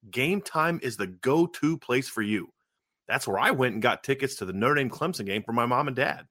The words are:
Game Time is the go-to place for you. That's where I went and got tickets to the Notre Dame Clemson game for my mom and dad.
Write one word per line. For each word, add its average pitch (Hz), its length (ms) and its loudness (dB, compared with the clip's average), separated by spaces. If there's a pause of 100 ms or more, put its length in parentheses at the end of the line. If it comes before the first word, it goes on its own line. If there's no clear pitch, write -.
(100)
Game 147 300 0
Time 165 420 0
is 120 140 -4
the 101 100 -4
go-to 151 720 2
place 127 300 0
for - 140 -4
you. 104 300 -2 (540)
That's 127 220 -2
where 98 100 0
I 190 140 4
went 127 220 2
and 107 80 -4
got 120 200 2
tickets 135 340 -2
to 98 100 -6
the 92 60 -6
Notre 117 220 2
Dame 135 160 0
Clemson 151 360 -4
game 101 180 -2
for 113 80 -6
my 117 120 2
mom 123 220 2
and 135 100 -4
dad. 143 340 -2